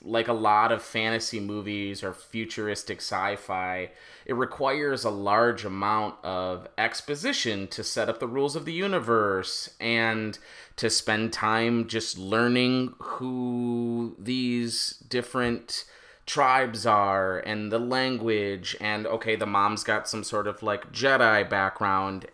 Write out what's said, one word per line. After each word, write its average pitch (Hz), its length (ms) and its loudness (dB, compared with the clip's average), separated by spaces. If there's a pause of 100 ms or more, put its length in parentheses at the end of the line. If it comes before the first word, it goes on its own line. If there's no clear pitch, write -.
like 113 240 0
a 120 60 2
lot 110 400 4
of 107 100 0
fantasy 113 560 -2
movies 101 640 -6
or 98 100 -4
futuristic 107 840 -6
sci-fi, 92 920 -4 (340)
it - 80 -6
requires 135 720 -2
a 113 60 0
large 104 540 2
amount 101 600 0
of 92 420 -4 (120)
exposition 117 920 -2
to - 160 -8
set - 240 0
up 113 100 -4
the 127 80 -4
rules 139 300 -2
of 151 80 -6
the 165 80 -6
universe 117 1040 0
and 113 600 0 (380)
to 117 120 0
spend 110 440 2
time 113 540 2
just 110 320 -4
learning 123 800 2
who 120 1200 -2
these 120 880 -2
different 120 760 -2 (400)
tribes 127 640 2
are 98 540 4
and 107 320 -4
the 117 80 2
language 113 1000 0
and, 107 280 -2
okay, 113 260 0
the 110 100 -2
mom's 104 380 2
got 107 260 0
some 110 140 -4
sort 104 240 -4
of, 104 160 -6
like, 104 300 -4
Jedi 113 580 4
background 95 840 0